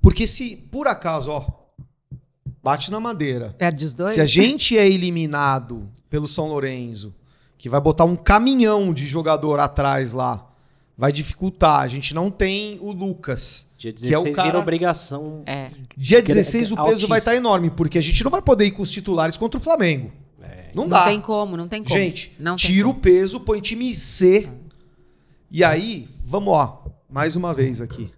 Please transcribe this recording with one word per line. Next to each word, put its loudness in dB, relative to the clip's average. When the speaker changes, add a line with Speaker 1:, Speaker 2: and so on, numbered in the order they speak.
Speaker 1:
Porque 6
se, -4
por -8
acaso, -4
ó, -6
bate -2
na -6
madeira. -6
Speaker 2:
Perde -2
os -6
dois? -4
Speaker 1:
Se 2
a 6
gente 2
é 6
eliminado -2
pelo -4
São -4
Lourenço, -8
que -14
vai 2
botar 4
um 2
caminhão 4
de -4
jogador 0
atrás 0
lá, -6
vai 0
dificultar. 0
A -2
gente -8
não -2
tem -4
o -10
Lucas, -8
Speaker 3:
Dia -12
Speaker 1:
que -12
é -4
o 0
Speaker 3:
dezesseis 0
Speaker 1:
cara 0
Speaker 3:
vira 0
obrigação. -4
Speaker 2:
É. -10
Speaker 1:
Dia 6
Speaker 3:
Gra-, 0
Speaker 1:
dezesseis 2
o -4
peso 2
vai 4
Speaker 3:
altíssimo. -2
Speaker 1:
tá 2
enorme, 2
porque 0
a 4
gente 2
não 0
vai -2
poder 4
ir 2
com -8
os -6
titulares -2
contra -4
o -10
Flamengo. 0
Speaker 3:
É. -20
Speaker 1:
Não -4
Speaker 2:
Não -4
Speaker 1:
dá. 6
Speaker 2:
tem 0
como, -4
não -8
tem -8
como. -2
Speaker 1:
Gente, -4
Speaker 2:
Não -4
tem 0
Speaker 1:
tira 4
Speaker 2:
como. -2
Speaker 1:
o -10
peso, 4
põe -2
time -6
C. 4
Speaker 2:
É. -20
Speaker 1:
E 2
aí, 0
vamos, -2
ó, 0
mais -4
uma -4
vez -2
aqui. -12